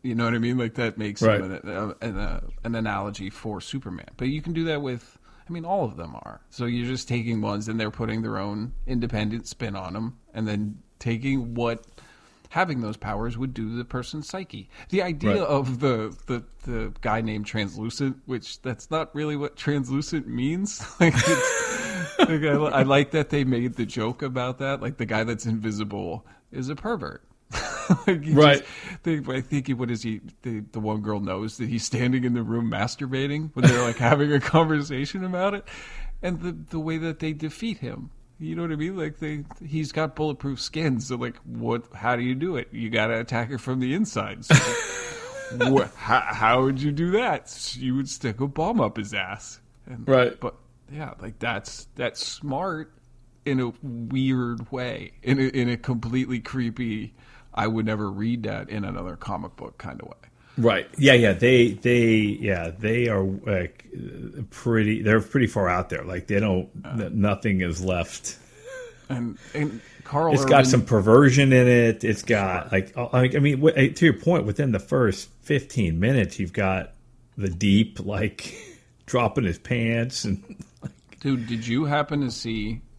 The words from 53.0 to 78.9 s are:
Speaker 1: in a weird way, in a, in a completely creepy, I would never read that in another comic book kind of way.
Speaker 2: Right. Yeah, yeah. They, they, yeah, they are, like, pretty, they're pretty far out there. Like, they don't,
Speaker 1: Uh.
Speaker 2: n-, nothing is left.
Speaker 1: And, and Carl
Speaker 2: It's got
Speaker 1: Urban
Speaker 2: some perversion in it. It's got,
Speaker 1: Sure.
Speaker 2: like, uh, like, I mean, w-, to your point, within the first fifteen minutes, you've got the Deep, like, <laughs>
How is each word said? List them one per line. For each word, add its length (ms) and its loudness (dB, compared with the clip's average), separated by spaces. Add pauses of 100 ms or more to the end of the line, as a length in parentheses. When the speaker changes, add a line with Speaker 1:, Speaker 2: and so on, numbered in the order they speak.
Speaker 1:
in 160 0
a 100 -2 (100)
weird 920 -2
way, 400 -8 (100)
in 160 4
a, 40 4
in 260 2
a 80 0
completely 640 -2
creepy, 720 -4 (400)
I 120 0
would 220 0
never 240 -2
read 320 -2
that 260 -6
in 160 -6
another 300 -8
comic 400 -8
book 240 -16
kind 200 -12
of 100 -14
way. 40 -16 (460)
Speaker 2:
Right. 280 4 (120)
Yeah, 140 10
yeah. 200 8
They, 380 6
they, 360 4 (320)
yeah, 300 -2
they 400 0
are, 140 2
like, 600 -4 (640)
pretty, 520 2
they're 200 6
pretty 260 2
far 220 0
out 200 0
there. 140 -6
Like, 240 -8
they 120 2
don't, 300 0 (140)
Speaker 1:
Uh. 60 -14 (160)
Speaker 2:
n-, 160 -4
nothing 400 2
is 220 -2
left. 540 -4 (720)
Speaker 1:
And, 280 -6 (160)
and 260 -4 (240)
Carl 300 2
Speaker 2:
It's 120 4
got 160 8
Speaker 1:
Urban 100 6
Speaker 2:
some 140 6
perversion 680 8
in 140 8
it. 360 6
It's 200 0
got, 400 2
Speaker 1:
Sure. 80 -14
Speaker 2:
like, 260 0
uh, 160 -4
like, 220 6
I 40 4
mean, 220 4
w-, 320 6
to 120 4
your 140 8
point, 260 2
within 260 0
the 80 2
first 500 0 (120)
fifteen 580 0
minutes, 400 2
you've 140 -4
got 400 0 (440)
the 120 -2
Deep, 560 4
like, 480 -4 (340)
<laughs> 180 -20